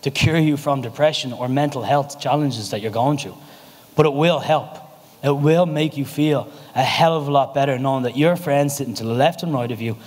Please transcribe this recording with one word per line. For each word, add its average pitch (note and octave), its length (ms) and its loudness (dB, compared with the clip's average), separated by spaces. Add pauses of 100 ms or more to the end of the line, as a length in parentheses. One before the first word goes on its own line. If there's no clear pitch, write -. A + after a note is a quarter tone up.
to C#3 100 -4
cure D#3+ 260 2
you D3+ 200 2
from C#3+ 240 -2
depression C#3 500 -2
or B2 160 -6
mental C#3 340 0
health C#3 380 -2
challenges C3 520 -2
that G#2+ 100 -6
you're A2 100 -6
going B2+ 260 0
through. G2 200 -10 (580)
But D3+ 100 6
it D3+ 60 2
will D3+ 280 2
help. C3 380 -2 (460)
It D3 80 2
will D3+ 340 4
make D3+ 300 -2
you C#3+ 80 -4
feel C#3+ 460 0 (260)
a - 80 2
hell E3 320 2
of C#3+ 140 -4
a - 20 0
lot C#3 220 2
better C#3 260 0
knowing C3+ 240 0
that B2 140 -4
your D#3+ 180 4
friends C#3+ 400 0
sitting B2 200 -6
to A2+ 100 -6
the A2+ 80 -2
left D3 300 0
and E3+ 100 -4
right A#2+ 180 -2
of A2 100 -6
you A2+ 140 -4 (120)